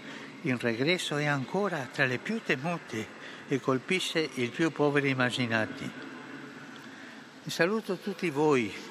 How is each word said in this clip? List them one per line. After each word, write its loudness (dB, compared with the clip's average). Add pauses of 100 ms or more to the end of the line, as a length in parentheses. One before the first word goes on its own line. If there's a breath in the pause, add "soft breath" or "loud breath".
(420 loud breath)
in 2
regresso 2
è 2
ancora 0
tra 2
le 2
più -2
temute -2 (400 loud breath)
e 2
colpisce 2
i 0
più 2
poveri 4
immaginati. 2 (1500 loud breath)
E -8
saluto 2
tutti -4
voi 4 (160)